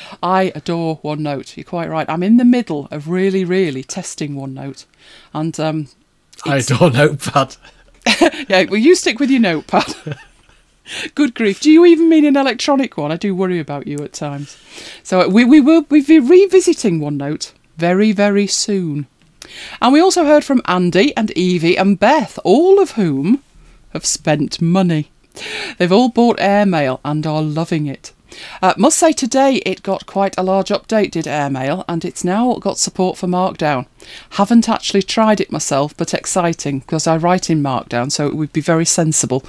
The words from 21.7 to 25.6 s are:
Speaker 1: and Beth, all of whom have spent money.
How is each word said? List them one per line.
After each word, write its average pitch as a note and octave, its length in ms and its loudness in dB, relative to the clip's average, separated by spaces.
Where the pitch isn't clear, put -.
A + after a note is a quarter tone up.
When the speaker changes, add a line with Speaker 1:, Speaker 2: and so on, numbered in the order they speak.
Speaker 1:
and F#3+ 200 2
Beth, C4 460 0
all E4+ 360 6
of F#4 120 0
whom F3 500 0
have - 160 -10
spent - 540 -2
money. E3+ 500 0